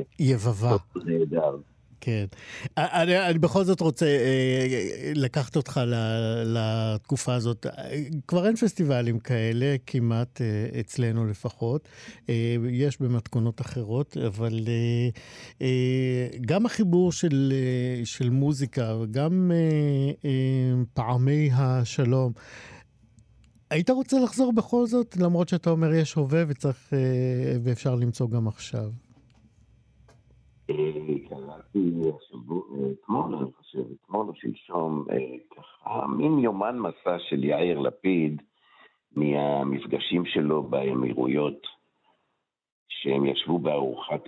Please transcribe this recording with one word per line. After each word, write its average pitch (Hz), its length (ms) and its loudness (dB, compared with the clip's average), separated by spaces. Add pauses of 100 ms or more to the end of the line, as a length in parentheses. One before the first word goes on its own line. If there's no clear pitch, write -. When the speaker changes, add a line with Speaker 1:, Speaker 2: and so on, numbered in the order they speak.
(200)
Speaker 1:
יבבה. 117 500 2
Speaker 2:
סוף - 360 -2
נהדר. 78 520 0 (440)
Speaker 1:
כן. 107 240 -2 (520)
אני, 175 520 2
אני 165 100 2
בכל 170 240 2
זאת 180 180 2
רוצה, 165 240 2
אה, 131 1120 2
לקחת 135 400 0
אותך 143 300 0
ל-, 113 600 0
לתקופה 113 880 -2
הזאת. 117 320 -2 (600)
כבר 175 200 2
אין 226 80 2
פסטיבלים 131 640 2
כאלה 120 560 0 (120)
כמעט, 117 540 0
אה, 110 380 -2
אצלנו 113 460 0
לפחות. 117 640 -4 (420)
אה, 117 260 0 (140)
יש 131 320 0
במתכונות 120 600 0
אחרות, 120 560 -4 (100)
אבל, 113 400 -2
אה, 120 420 2 (520)
אה, 127 640 0 (140)
גם 175 240 2
החיבור 180 460 2
של, 139 440 2
אה, 127 500 -2
של 123 240 -2
מוזיקה 131 720 0
וגם, 160 520 2
אה, 147 580 2 (140)
אה, 131 580 2 (100)
פעמי 131 600 2
השלום. 127 760 2 (1400)
היית 165 200 0
רוצה 262 340 2
לחזור 240 300 2
בכל 240 320 2
זאת, 233 340 0
למרות 175 300 2
שאתה 170 200 0
אומר 160 240 4
יש 160 200 2
הווה 156 340 2
וצריך, 143 460 -4
אה, 139 60 4 (640)
ואפשר 123 320 0
למצוא 120 340 0
גם 113 180 0
עכשיו? 107 420 -6 (1800)
Speaker 2:
אה, 76 580 -4
קראתי 80 600 -2 (260)
השבוע, 65 440 -10 (140)
אה, 69 160 -4
אתמול, 113 440 -4
אני 67 160 -6
חושב, - 280 -14 (120)
אתמול 101 360 -6
או 87 80 -10
שלשום, 80 760 -4
אה, 58 60 0 (380)
ככה, 120 520 -8
מין 147 320 2
יומן 113 400 0
מסע 87 400 -4
של 69 240 -4
יאיר 76 360 0
לפיד, 78 600 0 (760)
מהמפגשים 71 1120 0
שלו 76 380 0
באמירויות, 65 1040 -2 (1200)
שהם 69 380 -2
ישבו 76 340 0
בארוחת 73 680 -2